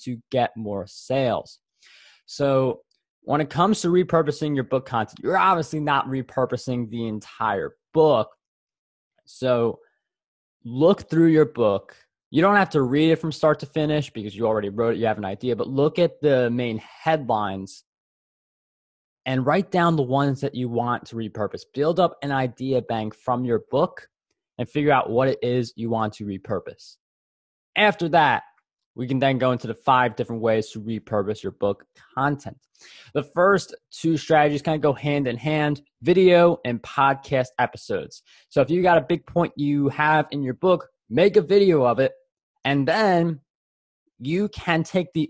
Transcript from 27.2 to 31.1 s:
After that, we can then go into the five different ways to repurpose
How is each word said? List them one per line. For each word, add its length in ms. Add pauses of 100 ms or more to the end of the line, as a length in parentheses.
After 320
that, 340 (500)
we 140
can 120
then 180
go 160
into 140
the 60
five 440
different 240
ways 300
to 100
repurpose 600